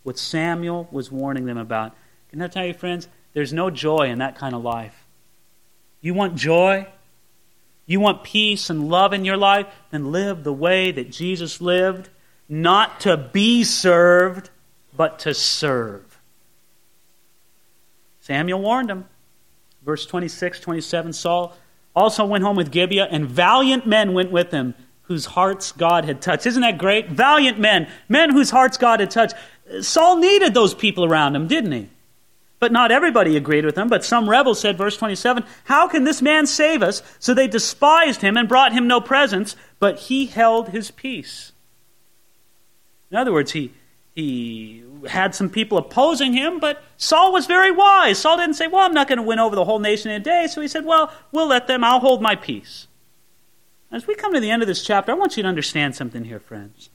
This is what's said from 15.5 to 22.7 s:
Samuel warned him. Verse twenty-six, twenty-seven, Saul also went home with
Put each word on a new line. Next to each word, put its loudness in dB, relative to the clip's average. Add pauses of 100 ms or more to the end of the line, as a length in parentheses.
Samuel -4
warned -2
him. -12 (800)
Verse -6
twenty-six, -8
twenty-seven, -6
Saul -4 (380)
also 2
went 0
home 0
with -2